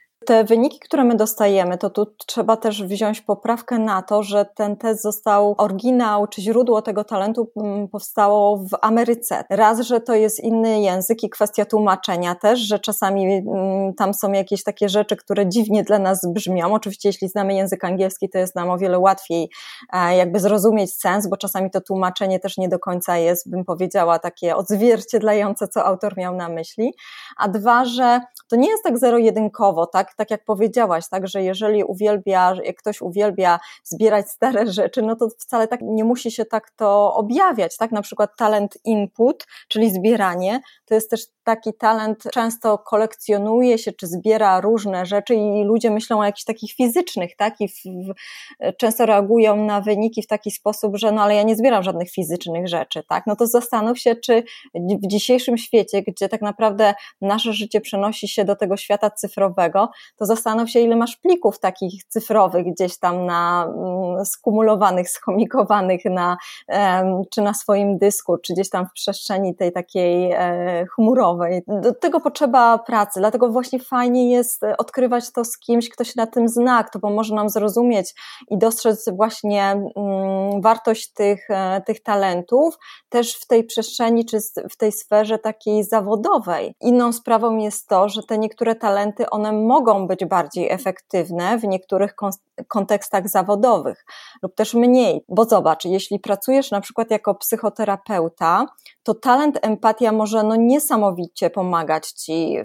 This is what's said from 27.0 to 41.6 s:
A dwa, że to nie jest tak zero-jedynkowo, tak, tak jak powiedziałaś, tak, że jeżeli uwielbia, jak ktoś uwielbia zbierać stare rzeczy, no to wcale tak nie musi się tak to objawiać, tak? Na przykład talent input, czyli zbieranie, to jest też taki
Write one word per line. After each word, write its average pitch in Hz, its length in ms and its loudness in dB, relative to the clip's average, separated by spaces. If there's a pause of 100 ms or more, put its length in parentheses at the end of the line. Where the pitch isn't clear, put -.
A 214 100 0
dwa, 233 380 2
że 240 360 2 (280)
to 233 60 0
nie 269 140 4
jest 440 140 -2
tak 294 140 0
zero-jedynkowo, 214 880 2
tak, 190 300 -2
tak 214 140 -4
jak - 140 -8
powiedziałaś, 208 640 0
tak, 190 180 -6
że 190 160 -4
jeżeli 202 400 0
uwielbia, 190 800 0
jak 180 120 -6
ktoś - 260 -8
uwielbia 185 580 0 (240)
zbierać 208 460 0
stare 233 420 0
rzeczy, 247 300 -2
no 220 140 0
to 226 140 -2
wcale 226 380 -2
tak 247 140 -4
nie 220 220 -2
musi 240 280 0
się 220 140 -4
tak 220 300 -6
to 208 380 4
objawiać, 220 640 0
tak? 226 140 -2
Na 208 100 -2
przykład - 360 -2
talent 214 480 0
input, 226 600 0 (220)
czyli 220 240 2
zbieranie, 190 680 0 (240)
to 220 100 0
jest 220 140 0
też 226 120 -4 (220)
taki 226 300 -2